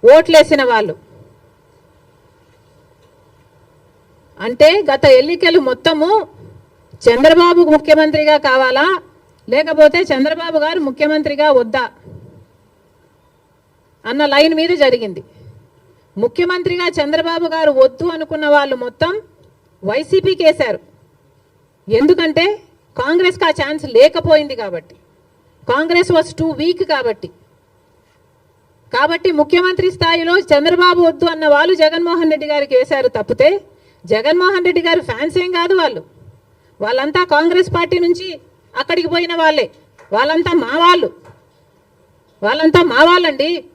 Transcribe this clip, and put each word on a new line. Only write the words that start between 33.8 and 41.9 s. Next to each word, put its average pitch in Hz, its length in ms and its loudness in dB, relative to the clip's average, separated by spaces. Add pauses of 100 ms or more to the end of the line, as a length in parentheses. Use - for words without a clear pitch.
జగన్మోహన్ 349 560 0
రెడ్డి 349 200 0
గారు 330 220 0
ఫ్యాన్స్ 302 340 -4
ఏం 370 140 -6
కాదు 349 240 0
వాళ్ళు. 240 200 -4 (840)
వాళ్ళంతా 285 380 -4 (120)
కాంగ్రెస్ 339 420 2
పార్టీ 339 300 -2
నుంచి 359 220 -4 (540)
అక్కడికి 339 320 -4
పోయిన 339 280 -4
వాళ్ళే, 311 240 2 (500)
వాళ్ళంతా 320 360 0 (120)
మా 233 100 -8 (120)
వాళ్ళు, 339 240 2 (1400)